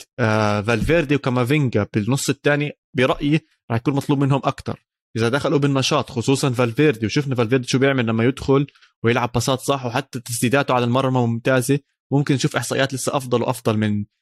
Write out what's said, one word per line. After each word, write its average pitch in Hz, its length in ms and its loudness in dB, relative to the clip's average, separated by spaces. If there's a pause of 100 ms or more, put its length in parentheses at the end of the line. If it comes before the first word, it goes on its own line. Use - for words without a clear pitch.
(180)
آه، 107 420 2
فالفيردي 120 540 0
وكامافينجا 127 800 0
بالنص 113 340 0
الثاني، 147 440 0 (240)
برأيي، 143 440 0 (300)
راح 117 80 0
يكون 139 160 0
مطلوب 139 240 0
منهم 139 260 2
أكتر - 420 -6 (300)
إذا 113 120 0
دخلوا 143 300 0
بالنشاط، 139 520 0
خصوصًا 131 400 0
فالفيردي. 120 560 0
وشفنا 135 280 -2
فالفيردي 123 340 0
شو 135 100 0
بيعمل 131 280 2
لما 113 180 0
يدخل 135 420 2 (380)
ويلعب 120 300 0
باصات 127 260 0
صح، 135 260 -4
وحتى 123 340 -6
تسديداته 127 540 0
على 123 100 2
المرمى 131 360 2
ممتازة. 123 580 0 (340)
ممكن 143 220 2
نشوف 139 220 -2
إحصائيات 131 380 -2
لسه 127 220 -4
أفضل 123 260 -2
وأفضل 117 340 -2
من 104 280 0 (180)